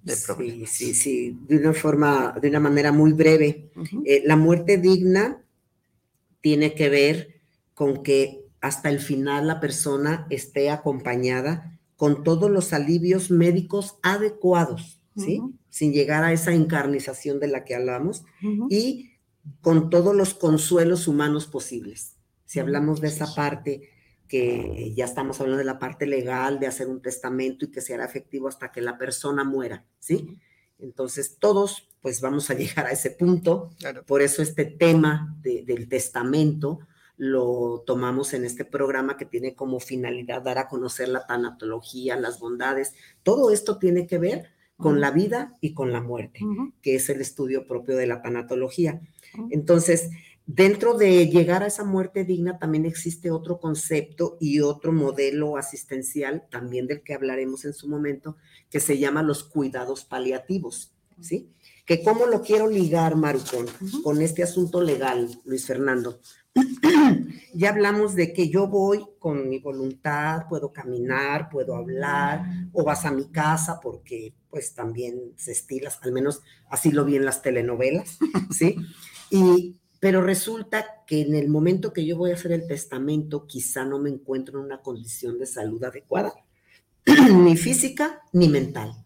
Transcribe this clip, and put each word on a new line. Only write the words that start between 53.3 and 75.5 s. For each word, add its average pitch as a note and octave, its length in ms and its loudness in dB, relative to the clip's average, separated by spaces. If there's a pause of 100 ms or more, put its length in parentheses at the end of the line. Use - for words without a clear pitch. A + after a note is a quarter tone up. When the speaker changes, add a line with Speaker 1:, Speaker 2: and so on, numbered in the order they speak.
Speaker 2:
otro E3 280 -4
concepto D#3 800 -4
y D3+ 200 0
otro D3 340 0
modelo C#3+ 640 0
asistencial, C#3 920 -8
también B2 340 -6
del C#3+ 160 -8
que C#3+ 140 -10
hablaremos C3 500 -6
en C#3+ 80 -8
su C#3+ 160 -14
momento, D3 480 -6 (320)
que D3 100 -4
se C#3+ 200 0
llama C#3+ 240 0
los D3 200 -2
cuidados C3 600 -6
paliativos, B2+ 880 -6 (260)
¿sí? - 300 -10 (380)
Que E3+ 160 2
cómo A#3 240 4
lo A3+ 160 2
quiero G#3+ 260 4
ligar, E3 460 2
Maru, D3 240 2 (120)
con, A#2+ 140 -4
Speaker 1:
Ujú. F#3+ 380 -8
Speaker 2:
con D3+ 180 2
este E3 220 0
asunto F3 380 0
legal, C3 460 0 (180)
Luis C3 200 -6
Fernando. B2+ 560 -2 (320)
<clears throat> C4 80 6 (920)
Ya F#3 160 2
hablamos G3+ 460 2
de E3+ 180 2
que F3 160 0
yo G3 180 2
voy G3+ 360 0 (160)
con C#3+ 300 -4
mi C3 100 -4
voluntad, D3 920 -4
puedo D3 220 -6
caminar, C3 800 -4
puedo C3 260 -4
hablar, C#3+ 680 -4 (300)
o E3+ 100 0
vas D3 220 -2
a D3 60 -2
mi C3+ 180 -4
casa D#3+ 520 -2
porque, A2+ 520 -12 (160)
pues, - 240 -10
también A#2+ 640 -10
se - 160 -12